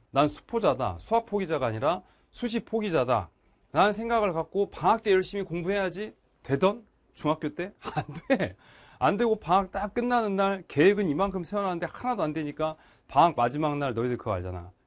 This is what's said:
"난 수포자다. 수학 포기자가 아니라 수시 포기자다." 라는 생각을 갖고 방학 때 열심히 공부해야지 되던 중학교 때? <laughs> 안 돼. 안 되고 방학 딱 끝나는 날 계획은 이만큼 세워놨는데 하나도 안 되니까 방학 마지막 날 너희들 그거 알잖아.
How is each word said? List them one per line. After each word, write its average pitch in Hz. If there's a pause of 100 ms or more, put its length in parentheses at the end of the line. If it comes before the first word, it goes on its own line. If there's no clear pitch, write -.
(120)
"난 139
수포자다. 135
수학 226
포기자가 160
아니라 147 (300)
수시 233
포기자다." 135 (420)
라는 190
생각을 214
갖고 180
방학 208
때 214
열심히 190
공부해야지 190 (300)
되던 190 (280)
중학교 151
때? 180
<laughs> -
안 - (320)
돼. 147 (420)
안 160
되고 220
방학 185
딱 196
끝나는 240
날 196
계획은 190
이만큼 180
세워놨는데 180
하나도 240
안 151
되니까 156 (300)
방학 156
마지막 143
날 143
너희들 120
그거 110
알잖아. 90 (160)